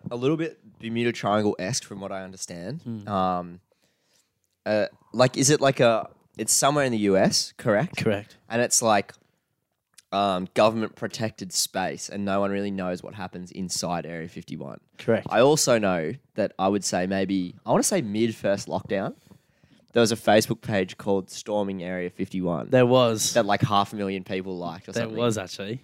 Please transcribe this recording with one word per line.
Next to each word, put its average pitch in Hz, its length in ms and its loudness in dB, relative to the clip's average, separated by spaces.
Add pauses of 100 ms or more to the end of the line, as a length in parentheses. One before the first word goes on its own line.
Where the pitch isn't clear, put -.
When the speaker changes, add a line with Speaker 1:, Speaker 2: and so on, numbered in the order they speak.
(100)
Speaker 1:
a 120 60 -8
little 135 200 0
bit 156 220 -6 (220)
Bermuda 117 320 -2
Triangle-esque 104 720 0
from 101 160 -14
what 98 100 -10
I 95 120 -8
understand. 92 640 -12
Speaker 2:
Mm. 107 220 -10
Speaker 1:
Um, 90 520 -2 (1040)
uh, 104 220 2 (260)
like, 123 240 4
is 135 140 4
it 151 100 4
like 139 200 2
a, 117 280 4 (280)
it's 110 160 -2
somewhere 143 320 2
in 127 80 0
the 113 60 0
U 98 180 4
S, 135 400 2
correct? 113 420 0
Speaker 2:
Correct. 101 380 -2 (120)
Speaker 1:
And 117 140 0
it's - 200 2
like, 107 300 2 (1000)
um, 95 420 0
government 110 400 2
protected 107 580 -6
space - 560 -4
and 101 160 -6
no 101 160 0
one 101 100 0
really 101 200 -2
knows 92 320 -6
what - 120 -14
happens 90 360 -12
inside 87 560 -6
Area 82 220 -10
fifty-one. 73 520 -14 (180)
Speaker 2:
Correct. 113 320 0
Speaker 1:
I 107 100 4
also 139 380 6
know 90 360 0 (200)
that 98 240 -2
I 95 100 2
would 101 160 0
say 90 220 -2
maybe, 95 500 -2 (100)
I 110 40 -4
wanna 175 120 4
say 196 200 0
mid 110 320 -2
first 101 340 -4
lockdown, 95 460 -4 (800)
there 117 100 4
was 110 100 4
a 113 40 0
Facebook 110 440 4
page 98 380 -2
called 98 320 -2
Storming 98 520 -4
Area 90 280 -6
fifty-one 90 600 -4
Speaker 2:
There 127 160 6
was. 120 480 2
Speaker 1:
that, 117 120 4
like, 101 160 2
half 101 320 2
a - 20 -10
million 98 280 -4
people 95 340 -6
liked 87 300 -10
or 95 40 -14
Speaker 2:
There 117 120 -2
Speaker 1:
something. 110 140 -8
Speaker 2:
was, 117 200 0
actually. 98 460 -8